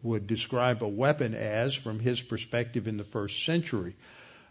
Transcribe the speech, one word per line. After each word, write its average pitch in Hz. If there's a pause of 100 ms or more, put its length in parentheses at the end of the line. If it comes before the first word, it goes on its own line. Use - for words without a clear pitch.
would 107
describe 120
a 107
weapon 127
as 110
from 110
his 120
perspective 117
in 107
the 101
first -
century. 127 (540)